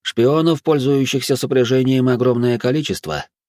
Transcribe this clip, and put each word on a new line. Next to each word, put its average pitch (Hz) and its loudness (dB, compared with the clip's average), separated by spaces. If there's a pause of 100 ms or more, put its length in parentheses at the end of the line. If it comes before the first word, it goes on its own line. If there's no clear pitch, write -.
Шпионов, 151 0
пользующихся 139 0
сопряжением, 131 2
огромное 120 0
количество. 123 -4 (240)